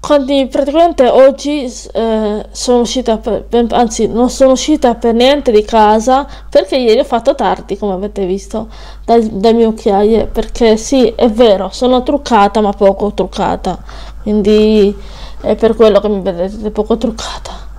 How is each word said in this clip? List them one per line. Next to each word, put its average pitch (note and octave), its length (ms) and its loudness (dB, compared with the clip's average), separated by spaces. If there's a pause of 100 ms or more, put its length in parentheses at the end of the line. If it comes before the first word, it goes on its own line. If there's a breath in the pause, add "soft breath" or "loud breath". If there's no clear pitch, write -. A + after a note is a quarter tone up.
quindi C#4 460 0
praticamente C#4+ 600 0
oggi, C#4 600 2
s-, - 240 -14
eh, A3 580 -4
sono B3 300 0
uscita A#3 380 -2
per, A3 260 -4
per, A#3 280 0
anzi A3+ 340 0
non A3 240 0
sono C4 220 4
uscita C4 420 0
per A#3 180 -2
niente C4 400 2
di G#3+ 120 4
casa A3+ 640 2 (220 loud breath)
perché - 280 2
ieri A#3+ 240 2
ho C#4+ 40 2
fatto B3+ 300 0
tardi, G#3 420 -4
come G#3 160 -4
avete G3+ 320 -6
visto G3 440 -6 (360 loud breath)
dal, A#3 180 4
dalle A3 320 2
mie A#3 120 2
occhiaie, G#3+ 600 0
perché A3+ 520 0
sì, B3+ 360 2
è A#3+ 140 0
vero, G#3 440 2
sono B3 300 0
truccata A3+ 600 0
ma G3+ 100 0
poco G3+ 400 0
truccata, F3+ 680 -4 (440 loud breath)
quindi G#3+ 760 2 (460 loud breath)
è G#3 140 0
per A3 200 0
quello G#3+ 240 6
che G#3 80 -4
mi G3+ 120 -2
vedete G3 500 -6
poco G#3+ 260 -2
truccata. - 680 -8 (140)